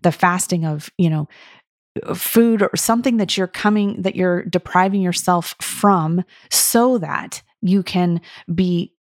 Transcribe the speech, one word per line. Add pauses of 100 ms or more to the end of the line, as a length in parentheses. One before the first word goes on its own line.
the
fasting
of,
you
know, (840)
food
or
something
that
you're
coming,
that
you're
depriving
yourself
from (260)
so
that (180)
you
can (340)
be